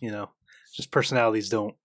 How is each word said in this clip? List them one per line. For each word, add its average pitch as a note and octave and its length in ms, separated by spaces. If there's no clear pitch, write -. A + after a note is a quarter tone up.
you A#2 80
know, G#2 220
just - 160
personalities A#2 580
don't G#2+ 360